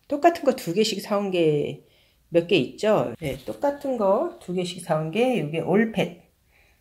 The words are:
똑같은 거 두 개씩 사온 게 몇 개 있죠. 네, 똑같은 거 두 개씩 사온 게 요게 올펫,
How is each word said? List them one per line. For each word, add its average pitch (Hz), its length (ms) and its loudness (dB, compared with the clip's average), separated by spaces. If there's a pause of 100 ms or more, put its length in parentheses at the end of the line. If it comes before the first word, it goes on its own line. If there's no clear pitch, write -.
똑같은 294 360 2
거 269 120 4
두 - 160 -6
개씩 202 280 0
사온 202 300 -2
게 151 540 0 (500)
몇 170 140 2
개 202 80 4
있죠. 156 640 0
네, 135 240 -6
똑같은 285 520 -4
거 220 440 0
두 180 140 -10
개씩 180 300 -6
사온 156 280 -2
게 233 280 0
요게 151 200 -4
올펫, 202 580 0 (640)